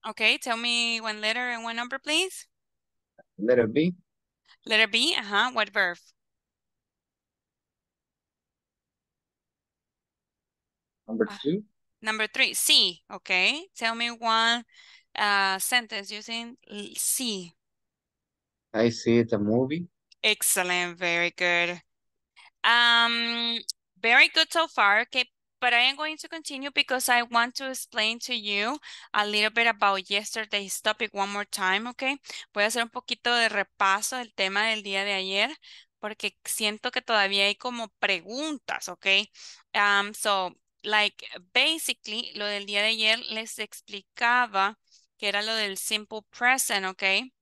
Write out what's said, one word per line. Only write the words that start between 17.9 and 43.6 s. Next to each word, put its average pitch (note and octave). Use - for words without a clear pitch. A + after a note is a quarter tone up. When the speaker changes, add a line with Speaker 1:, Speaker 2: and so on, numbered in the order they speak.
Speaker 2:
I A2+
see A#2
the A2+
movie. C3
Speaker 1:
Excellent, F3+
very F3
good. F3
Um, A#3
very B3+
good D#4+
so E4
far. A3
¿Qué B3+
but B3
I A#3+
am C#4
going D4+
to E4
continue C#4+
because C4
I A#3+
want A#3
to C4+
explain A#3
to B3
you G#3+
a G#3
little G#3
bit A#3
about G3+
yesterday's G#3
topic G#3+
one G3
more G3+
time, G3
okay? C4+
Voy G3+
a -
hacer A#3
un A#3
poquito A#3+
de A#3
repaso G3+
del A#3+
tema G3
del G#3+
día G3
de G3+
ayer, G3
porque G#3+
siento G#3+
que B3
todavía G3
hay G3+
como A#3+
preguntas, G#3
okay? G3
Um, G3+
so, F#3+
like, G#3+
basically, B3+
lo G#3
del G3+
día G3+
de G#3+
ayer A3
les A3
explicaba G#3+